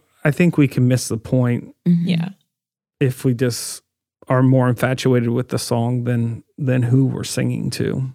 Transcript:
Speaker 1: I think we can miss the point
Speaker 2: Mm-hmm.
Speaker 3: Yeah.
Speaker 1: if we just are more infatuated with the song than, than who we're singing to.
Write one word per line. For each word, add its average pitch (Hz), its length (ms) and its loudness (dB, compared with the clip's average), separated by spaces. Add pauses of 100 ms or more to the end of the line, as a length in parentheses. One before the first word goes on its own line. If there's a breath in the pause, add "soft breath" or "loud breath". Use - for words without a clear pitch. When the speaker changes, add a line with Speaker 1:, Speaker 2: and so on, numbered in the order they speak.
(240)
Speaker 1:
I 151 80 2
think 175 260 2
we 143 100 4
can 127 200 2
miss 127 200 0
the 113 100 -4
point 123 580 -2 (120)
Speaker 2:
Mm-hmm. 170 200 2
Speaker 3:
Yeah. 170 220 -2 (720)
Speaker 1:
if 131 260 -2
we 131 80 4
just 120 480 -4 (460)
are 131 160 4
more 131 260 4
infatuated 123 600 0
with 123 200 -2
the 127 80 -4
song 120 460 -2
than, 117 400 -2 (160)
than 127 240 0
who 131 220 4
we're - 180 -4
singing - 480 -4
to. - 440 -4